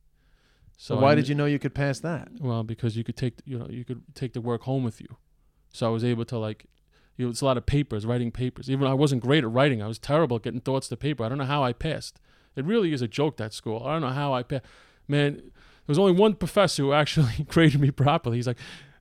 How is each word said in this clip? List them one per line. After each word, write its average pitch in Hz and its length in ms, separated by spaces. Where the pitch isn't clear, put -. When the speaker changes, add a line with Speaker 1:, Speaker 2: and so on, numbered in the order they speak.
Speaker 1:
So - 200
Speaker 2:
So 107 40
why 135 120
Speaker 1:
I - 20
Speaker 2:
did 147 120
Speaker 1:
kn- - 40
Speaker 2:
you 147 60
know 147 100
you 143 120
could 135 160
pass 139 260
that? 131 280
Speaker 1:
Well, 117 240
because 113 320
you 117 80
could - 120
take, - 180
you 131 140
know, 117 100
you 120 160
could 120 180
take 127 180
the 123 80
work 117 220
home 135 220
with 113 160
you. - 160
So - 140
I 113 40
was 113 140
able 117 220
to, 120 120
like, 107 280
you 123 100
know, 120 40
it's 113 100
a 143 40
lot 131 120
of 117 100
papers, 123 400
writing 120 260
papers. 127 380
Even 135 140
though 131 60
I 139 40
wasn't 139 280
great 135 220
at 113 60
writing, 127 320
I 104 40
was 110 140
terrible 143 380
at - 40
getting 120 180
thoughts 131 280
to 120 80
paper. 135 280
I 110 40
don't 135 100
know 139 60
how 143 180
I 123 100
passed. - 480
It 139 80
really 190 280
is 127 100
a 117 60
joke, 143 280
that 110 160
school. 113 320
I 139 80
don't 160 100
know 127 80
how 139 220
I 127 100
pa-, 135 180
man, 143 300
there - 160
was 151 120
only 190 140
one 208 220
professor 175 480
who 139 100
actually 147 520
<laughs> - 40
graded 151 320
me 139 120
properly. 135 460
He's 120 100
like, 123 100